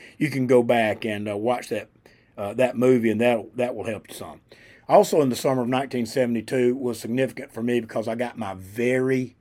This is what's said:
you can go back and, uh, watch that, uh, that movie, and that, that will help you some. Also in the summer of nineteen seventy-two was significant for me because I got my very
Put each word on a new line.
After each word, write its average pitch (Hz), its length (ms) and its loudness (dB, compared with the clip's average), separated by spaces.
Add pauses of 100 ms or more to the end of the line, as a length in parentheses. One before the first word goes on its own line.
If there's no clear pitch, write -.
(160)
you 151 140 0
can 131 160 -2
go 123 160 8
back 117 420 2
and, 107 240 -6
uh, 104 80 -4
watch 117 320 -2
that, 104 220 -6 (460)
uh, 104 180 -8
that 120 220 2
movie, 120 340 4
and 107 100 0
that, 117 360 0
that 123 180 -2
will 101 100 -8
help 107 240 -8
you - 60 -18
some. 80 260 -16 (480)
Also 180 320 6
in 139 80 4
the 117 80 0
summer 131 260 0
of 117 60 -2
nineteen 127 380 -2
seventy-two 123 720 0
was 123 240 -4
significant 127 520 -4
for 113 100 -8
me 120 180 0
because 113 280 -6
I 113 60 -4
got 120 240 -6
my 98 160 -8
very 123 880 -2